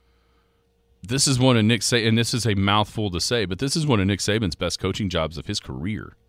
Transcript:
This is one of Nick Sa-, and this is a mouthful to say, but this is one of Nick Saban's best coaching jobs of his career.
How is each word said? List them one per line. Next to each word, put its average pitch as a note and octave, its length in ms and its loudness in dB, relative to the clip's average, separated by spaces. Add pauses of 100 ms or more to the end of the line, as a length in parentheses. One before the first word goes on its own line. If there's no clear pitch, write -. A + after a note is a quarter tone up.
(1040)
This B2 240 0
is C3 120 2
one B2+ 180 6
of A2 80 4
Nick A2+ 160 2
Sa-, - 160 0
and A2+ 200 2
this A#2 160 0
is A#2 120 -2
a A2 80 2
mouthful G2+ 560 0
to F2 100 -4
say, A#2 260 -2
but F2+ 140 -6
this C#3 160 -2
is D#3 120 -2
one B2 120 4
of F#2 80 2
Nick G2 120 2
Saban's G#2 360 0
best - 240 -4
coaching F#2+ 300 -2
jobs D#2+ 280 -2
of C#2+ 100 -12
his G#2 120 -6
career. C#2 560 -10 (140)